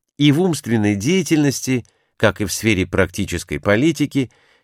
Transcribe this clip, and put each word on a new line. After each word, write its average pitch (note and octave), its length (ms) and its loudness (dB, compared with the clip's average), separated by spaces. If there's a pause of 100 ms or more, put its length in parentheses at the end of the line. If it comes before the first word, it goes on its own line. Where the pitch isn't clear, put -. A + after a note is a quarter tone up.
(180)
и C#3+ 160 4
в D#3 80 2
умственной A2+ 540 0
деятельности, C#3+ 880 0 (320)
как G#2 240 0
и G#2 40 -2
в F#2 60 -6
сфере G2 340 0
практической F2 760 -4
политики, C3+ 680 0 (340)